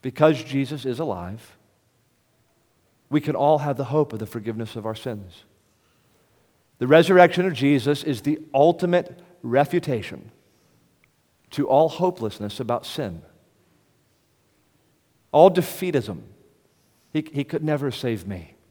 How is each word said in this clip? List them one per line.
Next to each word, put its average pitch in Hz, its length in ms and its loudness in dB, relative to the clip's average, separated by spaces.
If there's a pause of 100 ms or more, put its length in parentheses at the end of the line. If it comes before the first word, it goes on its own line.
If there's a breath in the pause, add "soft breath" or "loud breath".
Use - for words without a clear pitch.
Because 151 420 2
Jesus 139 400 -6
is 127 160 -6
alive, 98 560 -10 (1500)
we 147 120 2
can 151 140 -4
all 147 240 2
have 143 180 -2
the 135 80 -6
hope 147 280 0
of 110 60 -10
the 107 80 -8
forgiveness 110 500 -8
of 107 100 -10
our 110 80 -4
sins. 104 500 -12 (1300)
The 123 80 -2
resurrection 175 600 6
of 180 60 -2
Jesus 139 520 0
is 131 180 -4
the 151 160 -2 (160)
ultimate 170 680 2 (220 soft breath)
refutation 139 880 -2 (1200)
to 143 180 -4
all 147 200 4
hopelessness 113 720 -6
about 117 260 -4
sin, 95 360 -10 (2000)
all 170 180 8
defeatism. 156 720 -4 (920)
"He, 156 200 -4
he 143 120 -4
could 156 200 -6
never 143 260 -2
save 110 360 -6
me." 92 280 -12 (160)